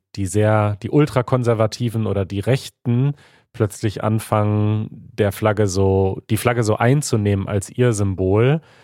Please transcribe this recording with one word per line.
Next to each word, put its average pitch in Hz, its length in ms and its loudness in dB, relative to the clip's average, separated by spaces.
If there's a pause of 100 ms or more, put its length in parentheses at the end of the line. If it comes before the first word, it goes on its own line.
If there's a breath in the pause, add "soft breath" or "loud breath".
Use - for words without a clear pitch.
(160)
die 101 100 -4
sehr, 104 580 2
die - 60 -8
Ultrakonservativen 117 1160 0
oder 98 200 -2
die 98 160 -4
Rechten 127 720 -2 (400 soft breath)
plötzlich - 500 -4
anfangen, 107 880 0
der - 400 -2
Flagge 107 360 0
so, 95 600 0
die 110 80 0
Flagge 120 260 2
so 107 140 2
einzunehmen 107 720 0
als 101 220 -4
ihr 123 240 0
Symbol, 101 680 0 (220 soft breath)